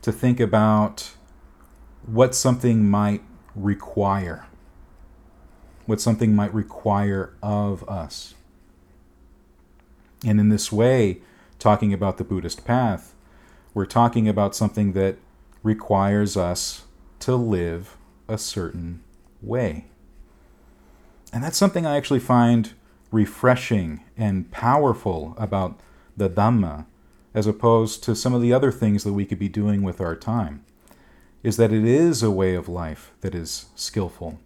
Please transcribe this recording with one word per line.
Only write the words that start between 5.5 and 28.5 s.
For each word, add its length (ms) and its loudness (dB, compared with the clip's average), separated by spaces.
what 160 -2
something 340 2
might 180 2
require 800 -2
of 440 -4
us. 460 -12
And 140 4
in 100 6
this 220 0
way, 500 2
talking 340 2
about 240 -2
the 60 -6
Buddhist 420 -8
path, 480 -2
we're 100 -2
talking 420 2
about 280 0
something 380 -2
that 240 0
requires 760 0
us 500 -4
to 160 -2
live 640 -4
a 120 -6
certain 640 -10
way. 420 -4
And 120 -4
that's 140 -6
something 280 2
I 120 0
actually 220 0
find 540 2
refreshing 920 0
and 320 -2
powerful 880 0
about 420 -4
the 120 0
Dhamma, 580 0
as 120 0
opposed 560 0
to 120 -2
some 180 -2
of 100 0
the 100 4